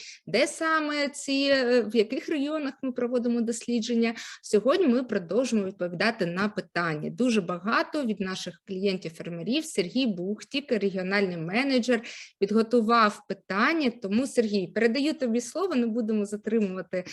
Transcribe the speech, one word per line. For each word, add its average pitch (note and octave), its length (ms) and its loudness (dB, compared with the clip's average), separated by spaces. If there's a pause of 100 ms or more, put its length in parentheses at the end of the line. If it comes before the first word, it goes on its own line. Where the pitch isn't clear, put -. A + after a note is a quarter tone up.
(260)
де G#3+ 200 4
саме D4+ 600 -2
ці, C#4 440 0
е, B3 300 4
в G#3+ 140 -2
яких A#3 320 0
регіонах D4 540 -2
ми C4 100 -4
проводимо A#3+ 480 0
дослідження. A3+ 720 0 (280)
Сьогодні C4+ 440 4
ми B3+ 160 4
продовжимо G#3+ 600 0
відповідати F#3+ 640 -2
на F3+ 220 0
питання. E3 600 -4
Дуже A3 300 2
багато A#3 640 -2
від G#3+ 160 -2
наших F#3+ 480 -8
клієнтів-фермерів. F#3 960 -4
Сергій G3+ 420 0
Бухтік, G3+ 680 -4
регіональний F#3+ 640 0
менеджер, A#3 680 0 (360)
підготував A3 880 4
питання. B3 640 0
Тому, A3 360 -2
Сергій, G#3 400 0
передаю A#3+ 480 0
тобі A#3+ 260 0
слово, E4 340 -4
не A#3+ 120 4
будемо A3 380 0
затримувати G3+ 880 -2